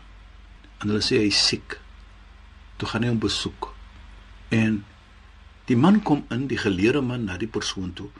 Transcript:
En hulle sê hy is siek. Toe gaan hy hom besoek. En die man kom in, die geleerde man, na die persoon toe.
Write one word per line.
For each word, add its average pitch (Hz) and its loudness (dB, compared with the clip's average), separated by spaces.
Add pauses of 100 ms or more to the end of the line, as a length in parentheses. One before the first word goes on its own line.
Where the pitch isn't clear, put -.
(800)
En 104 -2
hulle 107 0
sê - 2
hy 107 2
is - 2
siek. - -6 (960)
Toe - -6
gaan 113 -2
hy 120 0
hom 117 0
besoek. - -4 (760)
En 110 2 (800)
die 127 2
man 190 6
kom 147 0
in, 127 -4
die 131 -4
geleerde 107 2
man, 123 -2
na 90 -6
die 110 -6
persoon 95 -6
toe. 95 -14 (100)